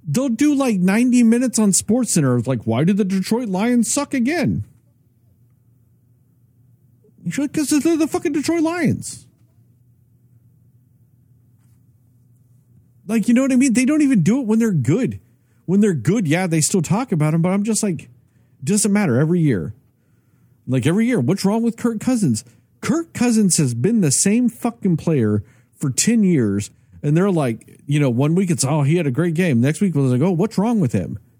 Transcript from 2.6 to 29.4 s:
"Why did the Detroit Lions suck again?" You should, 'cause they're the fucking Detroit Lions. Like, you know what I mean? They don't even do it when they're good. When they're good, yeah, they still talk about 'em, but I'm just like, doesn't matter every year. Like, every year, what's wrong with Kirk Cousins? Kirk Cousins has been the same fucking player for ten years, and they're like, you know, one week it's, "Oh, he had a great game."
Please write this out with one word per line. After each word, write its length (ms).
"Why 180
did 140
the 60
Detroit 440
Lions 420
suck 220
again?" 520
You 60
should, 220
'cause 180
they're 260
the 100
fucking 260
Detroit 300
Lions. 640
Like, 200
you 80
know 80
what 100
I 40
mean? 160
They 140
don't 160
even 200
do 180
it 60
when 120
they're 140
good. 460
When 160
they're 140
good, 340
yeah, 180
they 140
still 220
talk 280
about 240
'em, 80
but 80
I'm 140
just 180
like, 260
doesn't 300
matter 260
every 220
year. 340
Like, 180
every 200
year, 120
what's 260
wrong 200
with 120
Kirk 220
Cousins? 460
Kirk 320
Cousins 440
has 180
been 260
the 120
same 360
fucking 480
player 460
for 160
ten 320
years, 480
and 140
they're 160
like, 540
you 120
know, 120
one 260
week 160
it's, 120
"Oh, 180
he 120
had 140
a 20
great 240
game." 260